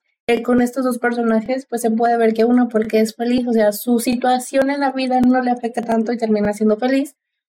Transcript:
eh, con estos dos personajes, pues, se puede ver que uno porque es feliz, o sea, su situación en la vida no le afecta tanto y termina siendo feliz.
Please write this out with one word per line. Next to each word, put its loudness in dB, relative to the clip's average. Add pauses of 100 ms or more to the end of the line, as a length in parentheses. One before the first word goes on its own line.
(260)
eh, 0
con 2
estos -2
dos -2
personajes, -2
pues, -6
se 0
puede 2
ver 2
que 2
uno 2
porque 0
es 0
feliz, -2
o 0
sea, 4
su -2
situación 0
en -4
la 0
vida 0
no 4
le 0
afecta -4
tanto -2
y -4
termina 0
siendo 2
feliz. -2 (440)